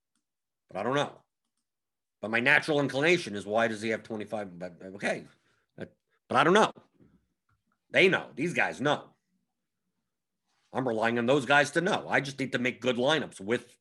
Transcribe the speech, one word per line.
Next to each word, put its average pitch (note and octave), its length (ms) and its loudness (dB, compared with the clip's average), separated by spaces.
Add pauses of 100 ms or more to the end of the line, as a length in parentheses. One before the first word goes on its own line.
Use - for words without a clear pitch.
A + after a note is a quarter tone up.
(720)
But F#2 100 -8
I - 20 -4
don't A#2+ 140 -2
know. C#3+ 160 -2 (1080)
But G#2 120 -6
my A#2 80 0
natural C#3+ 400 2
inclination C#3 560 0
is, F#2 100 -8
why A2+ 220 2
does G#2+ 120 -6
he A2+ 100 -4
have G#2+ 120 -4
twenty-five? G#2 560 -10
But, F2+ 180 -12 (200)
okay. G2+ 280 -6 (520)
But, - 160 -14 (340)
but G#2+ 100 -4
I C3 60 6
don't E3 120 4
know. G#3 180 4 (1200)
They E3 160 6
know. A2+ 260 0
These D#3+ 200 -4
guys F#2 260 -2
know. C3+ 240 0 (1700)
I'm B2+ 160 -2
relying A2+ 300 0
on A#2 80 0
those C3+ 200 2
guys C#3+ 260 4
to E3+ 80 0
know. D#3+ 280 -2
I A2+ 120 2
just C#3 200 -6
need B2+ 120 -4
to C3 60 -2
make B2 220 -2
good A#2+ 160 0
lineups B2 440 0
with A2+ 400 -4